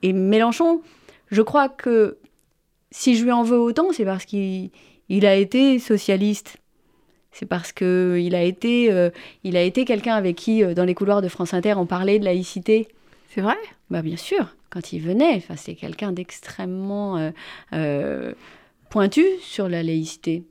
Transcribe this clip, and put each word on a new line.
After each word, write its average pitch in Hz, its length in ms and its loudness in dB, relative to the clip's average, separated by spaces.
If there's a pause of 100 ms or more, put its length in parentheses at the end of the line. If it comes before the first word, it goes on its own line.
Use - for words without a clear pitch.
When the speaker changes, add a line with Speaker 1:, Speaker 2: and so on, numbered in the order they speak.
Speaker 1:
Et 185 80 2
Mélenchon, 226 680 2 (500)
je 202 100 2
crois 277 280 2
que 233 480 0 (720)
si - 240 2
je 226 80 2
lui 247 80 2
en 240 120 2
veux 233 140 2
autant, 240 360 2
c'est 226 100 -2
parce 190 220 -4
qu'il, 190 440 -6 (380)
il 196 180 2
a 196 100 8
été 254 440 4
socialiste. 208 800 0 (760)
C'est - 140 -14
parce 175 260 -6
que 180 500 0
il 175 140 0
a 175 80 2
été, 233 480 2
euh, 180 200 2 (340)
il 180 100 -2
a 175 60 4
été 185 240 0
quelqu'un 226 300 -2
avec 185 200 0
qui, 220 260 0
euh, 180 120 2
dans 175 100 0
les 180 100 2
couloirs 202 280 2
de 185 80 -2
France - 240 -6
Inter, 196 240 0
on 180 80 0
parlait 190 340 0
de 208 60 -4
laïcité. 190 640 0 (400)
Speaker 2:
C'est - 100 -8
vrai ? 208 160 0 (340)
Speaker 1:
Bah, 170 120 -4
bien 160 160 -6
sûr, 339 380 -4 (140)
quand - 220 -12
il 175 80 -8
venait, 220 360 2
enfin, 175 200 -8
c'est 165 200 -14
quelqu'un 165 360 -8
d'extrêmement, 190 1040 -8
euh, 156 140 -4 (400)
euh, 143 640 -4 (560)
pointu 214 360 2 (160)
sur - 260 -6
la 175 160 -4
laïcité. 160 680 -4